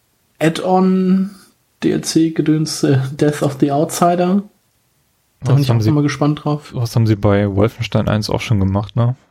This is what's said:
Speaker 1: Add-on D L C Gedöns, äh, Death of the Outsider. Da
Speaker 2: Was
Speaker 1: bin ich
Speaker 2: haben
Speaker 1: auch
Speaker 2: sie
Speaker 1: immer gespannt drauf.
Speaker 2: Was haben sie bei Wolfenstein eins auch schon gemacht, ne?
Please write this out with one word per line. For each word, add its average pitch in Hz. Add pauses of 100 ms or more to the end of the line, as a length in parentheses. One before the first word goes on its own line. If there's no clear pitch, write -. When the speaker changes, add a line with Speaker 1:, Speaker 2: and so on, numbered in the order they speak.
(400)
Speaker 1:
Add-on 185 (540)
D 160
L 156
C 160
Gedöns, 156
äh, 143 (140)
Death 147
of 135
the 147
Outsider. 175 (1000)
Da 123
Speaker 2:
Was 127
Speaker 1:
bin 143
ich 127
Speaker 2:
haben 117
Speaker 1:
auch 110
Speaker 2:
sie 107
Speaker 1:
immer 147
gespannt 147
drauf. 147
Speaker 2:
Was 120
haben 117
sie 107
bei 101
Wolfenstein 107
eins 107
auch -
schon 107
gemacht, 98
ne? 120 (160)